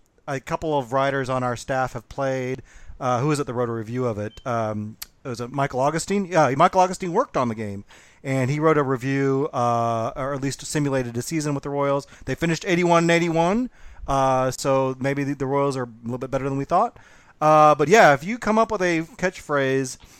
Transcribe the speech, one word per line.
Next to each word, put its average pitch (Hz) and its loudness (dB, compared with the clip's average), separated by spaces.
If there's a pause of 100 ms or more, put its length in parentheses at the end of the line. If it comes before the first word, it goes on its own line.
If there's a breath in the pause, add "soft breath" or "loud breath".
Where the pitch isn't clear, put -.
(280)
a 135 -6
couple 156 -4
of 123 -4
writers 135 0
on 127 -2
our 123 -2
staff 131 -4
have 117 -12
played. 131 -4 (380 soft breath)
Uh, 127 0
who 147 0
was 147 2
at 143 -4
the 127 -6
Roto 120 -2
Review 117 -4
of 110 -2
it? 104 -8
Um, 107 -4 (260)
was 120 -8
it 120 -10
Michael 139 -4
Augustine? 160 0
Yeah, 156 2
Michael 185 4
Augustine 180 0
worked 233 -2
on 127 2
the 113 -4
game, 101 -8 (380 soft breath)
and 135 0
he 147 -2
wrote 156 4
a 147 4
review, 135 0
uh, 117 0
or 139 -6
at 135 -8
least 135 -6
simulated 135 -2
a 123 -4
season 147 -4
with 139 -6
the 147 -8
Royals. 139 -2 (180 soft breath)
They - -6
finished 170 -2
eighty-one 170 4
and 170 4
eighty-one, 170 2 (380 soft breath)
uh, 135 2
so 135 0
maybe 139 -2
the, 139 -4
the 139 -6
Royals 139 0
are 127 -4
a 120 -8 (140)
little 117 -6
bit 127 -10
better 135 -2
than 139 -4
we 139 -4
thought. 196 0 (420 soft breath)
Uh, 151 8
but 147 2
yeah, 180 8
if 135 0
you 220 -6
come 214 0
up 220 2
with 202 -2
a 170 0 (140)
catchphrase 135 -2 (220 soft breath)